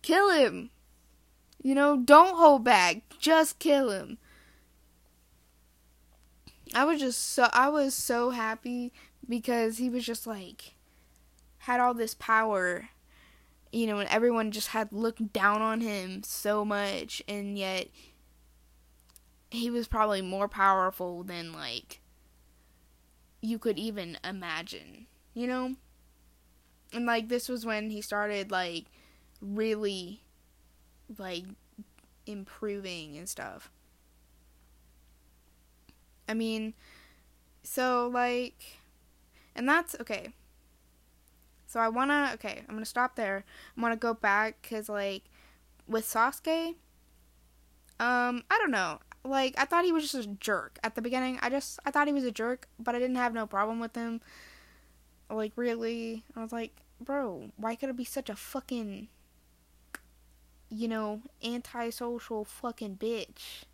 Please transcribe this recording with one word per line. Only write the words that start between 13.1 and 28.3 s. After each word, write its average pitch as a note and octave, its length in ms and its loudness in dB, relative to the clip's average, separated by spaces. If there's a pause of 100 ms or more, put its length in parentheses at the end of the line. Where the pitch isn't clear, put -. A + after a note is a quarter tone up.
you A3+ 160 -2
know, G#3 140 -2
and G3+ 100 -4
everyone A3+ 400 2
just G#3+ 180 -6
had A3 240 -2
looked A3+ 400 -4
down G#3 300 4
on A3 180 0
him G3 440 -4
so G#3 400 0
much, G3+ 640 -4
and G3+ 280 -6
yet F#3+ 300 -4 (1600)
he A#3 220 -4
was A#3+ 160 -4
probably G#3+ 360 2
more F#3+ 260 -2
powerful F#3 720 2
than, E3+ 300 -10
like, C#3 480 -10 (1400)
you A3 200 -4
could A3 180 -2
even G3+ 460 -8
imagine, F3 840 -10 (280)
you A#3+ 120 -4
know? B3+ 300 -4 (1160)
And, A#3+ 140 -4
like, A3+ 220 0
this A#3+ 200 -2
was A#3+ 160 -6
when A3 260 -4
he G#3 100 -8
started, G#3 500 -4